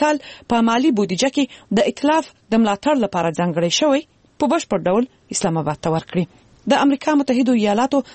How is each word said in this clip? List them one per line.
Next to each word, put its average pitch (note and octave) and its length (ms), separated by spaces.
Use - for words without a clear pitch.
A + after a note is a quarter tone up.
کال D4+ 180
په A#3 200
مالي B3+ 300
بودیجه G3+ 360
کې F#4 100
د - 100
ائتلاف D4+ 400
د A3+ 120
ملاتړ G#3+ 320
لپاره E3+ 320
ځانګړی E3+ 400
شوی، D4 280
په C#4+ 140
بشپړ C#4 260
ډول A#3+ 200
اسلام E3 260
آباد D3+ 240
ته D#3+ 100
ورکړي. E3+ 280
د C4+ 60
امریکا C#4 420
متحدو C4 400
ایالاتو A3+ 400